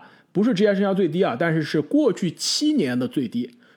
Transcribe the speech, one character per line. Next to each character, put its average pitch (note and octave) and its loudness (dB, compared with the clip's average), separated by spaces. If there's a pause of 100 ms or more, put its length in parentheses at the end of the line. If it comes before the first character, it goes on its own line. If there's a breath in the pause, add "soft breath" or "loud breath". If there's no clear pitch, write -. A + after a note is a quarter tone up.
(320 loud breath)
不 F#3+ 0
是 A#3 2
职 F#3 2
业 G#3 4
生 G3 0
涯 G3 0
最 F#3 2
低 E3+ -2
啊， C#3+ 0
但 E3+ 0
是 D#3+ 0
是 D3+ -2
过 C4+ 2
去 F3+ -4
七 - -2
年 C3+ 0
的 B2+ -2
最 - -2
低。 - -6 (200 soft breath)